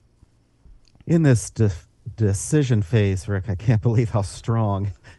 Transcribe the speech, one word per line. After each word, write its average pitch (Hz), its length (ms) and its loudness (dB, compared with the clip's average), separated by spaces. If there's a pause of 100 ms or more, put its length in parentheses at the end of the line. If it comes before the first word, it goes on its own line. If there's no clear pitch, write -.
(1080)
In 165 180 2
this 127 260 4
de-, 107 200 0 (460)
decision 110 640 0
phase, 98 460 0
Rick, 98 200 -4
I 95 80 -4
can't 113 260 0
<laughs> 123 60 0
believe 113 220 0
how 104 120 -2
strong 101 720 -4 (260)